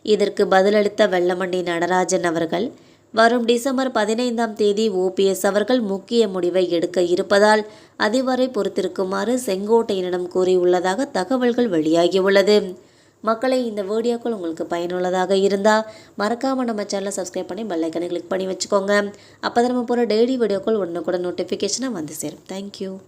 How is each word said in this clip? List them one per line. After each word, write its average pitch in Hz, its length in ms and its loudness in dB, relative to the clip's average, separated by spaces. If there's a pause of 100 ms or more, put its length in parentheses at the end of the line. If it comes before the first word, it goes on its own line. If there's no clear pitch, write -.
இதற்கு 202 420 2
பதிலளித்த 202 640 4
வெல்லமண்டி 180 560 0
நடராஜன் 175 680 0
அவர்கள் 165 380 -2 (460)
வரும் 233 300 4
டிசம்பர் 254 480 0
பதினைந்தாம் 226 640 -2
தேதி 208 280 2 (100)
ஓ 185 160 0
பி 196 160 0
எஸ் 190 200 0
அவர்கள் 208 360 2
முக்கிய 202 460 0
முடிவை 185 420 0
எடுக்க 175 340 0
இருப்பதால் 202 580 4 (340)
அதுவரை 254 520 0
பொறுத்திருக்குமாறு 196 920 -2
செங்கோட்டையனிடம் 196 880 0
கூறியுள்ளதாக 185 840 2
தகவல்கள் 240 640 0
வெளியாகியுள்ளது. 180 840 4 (680)
மக்களை 226 420 0
இந்த 208 160 -4
வீடியோக்கள் 233 540 -2
உங்களுக்கு 170 300 -6
பயனுள்ளதாக 180 720 -2
இருந்தா 196 360 4 (420)
மறக்காம 240 520 -2
நம்ம 208 140 -4
சேனலை 196 320 -6
சப்ஸ்கிரைப் 185 360 -8
பண்ணி 214 120 -8
பெல் 165 220 -2
ஐகானை 170 240 -4
கிளிக் 170 220 -6
பண்ணி 190 160 -4
வச்சுக்கோங்க. 196 460 0 (480)
அப்பதான் 240 320 0
நம்ம 240 160 -2
போற 240 160 2
டெய்லி 240 300 2
வீடியோக்கள் 214 460 0
உடனுக்குடன் 175 460 -4
நோட்டிஃபிகேஷனா 196 640 -4
வந்து 156 240 -8
சேரும். - 300 -10
Thank 196 340 -12
you. 190 120 -8 (160)